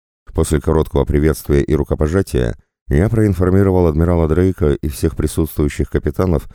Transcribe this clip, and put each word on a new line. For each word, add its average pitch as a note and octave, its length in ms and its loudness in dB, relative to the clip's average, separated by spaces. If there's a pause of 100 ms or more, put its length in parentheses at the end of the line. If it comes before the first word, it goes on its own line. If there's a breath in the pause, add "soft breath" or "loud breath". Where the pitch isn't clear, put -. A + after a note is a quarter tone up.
(340)
После D#2+ 260 0
короткого D2+ 460 0
приветствия D2 560 0
и - 140 -2
рукопожатия D2+ 800 -2 (300)
я E2+ 200 2
проинформировал F#2+ 800 2
адмирала E2 420 2
Дрейка E2+ 460 0
и - 140 -6
всех - 280 -4
присутствующих D#2 760 -4
капитанов D#2+ 640 -2